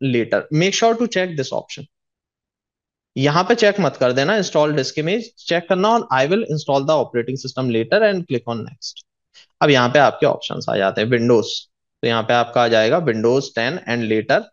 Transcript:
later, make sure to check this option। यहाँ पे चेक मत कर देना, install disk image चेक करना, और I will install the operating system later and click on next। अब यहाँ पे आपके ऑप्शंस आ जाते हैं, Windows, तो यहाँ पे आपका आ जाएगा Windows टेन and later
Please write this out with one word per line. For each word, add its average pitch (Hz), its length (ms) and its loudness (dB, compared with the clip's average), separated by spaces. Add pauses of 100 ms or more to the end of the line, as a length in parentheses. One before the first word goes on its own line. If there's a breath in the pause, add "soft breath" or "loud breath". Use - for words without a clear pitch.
(140)
later, 113 280 0 (120)
make 185 200 2
sure 226 200 2
to 226 140 -2
check 185 280 -2
this 135 160 -6
option। - 320 -10 (1300)
यहाँ 147 280 2
पे 240 100 2
चेक 202 260 2
मत 143 160 0
कर 127 160 2
देना, 139 200 0
install 165 400 0
disk 143 260 -4
image 180 240 -2 (160)
चेक 170 300 -4
करना, 190 200 2
और 226 240 0
I 131 140 2
will 196 160 0
install 143 380 -2
the 143 260 0
operating 123 400 -6
system 131 260 -4
later 180 400 2
and 180 140 -4
click 123 220 -4
on 117 120 -6
next। - 440 -16 (580 soft breath)
अब 156 80 4
यहाँ 123 180 4
पे 135 100 2
आपके 135 280 4
ऑप्शंस - 420 -4
आ 110 80 -2
जाते 95 240 0
हैं, 110 80 -2
Windows, 117 380 2 (560)
तो 127 40 -4
यहाँ 117 160 0
पे 113 100 -2
आपका 120 300 2
आ 117 60 2
जाएगा 113 300 2
Windows 127 460 0 (100)
टेन 123 240 -4
and 113 340 -4
later 120 300 0 (100)